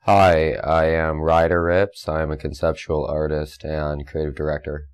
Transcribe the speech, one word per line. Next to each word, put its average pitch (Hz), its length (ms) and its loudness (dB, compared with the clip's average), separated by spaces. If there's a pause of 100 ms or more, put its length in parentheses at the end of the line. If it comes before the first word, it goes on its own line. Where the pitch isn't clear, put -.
Hi, 87 540 4
I 80 320 0
am 80 340 0
Ryder 82 420 2
Ripps. 90 460 0
I 78 140 -2
am 76 100 -4
a 76 40 -6
conceptual 78 720 -4
artist 76 560 -6
and 76 420 -6
creative 76 300 -6
director. 76 600 -6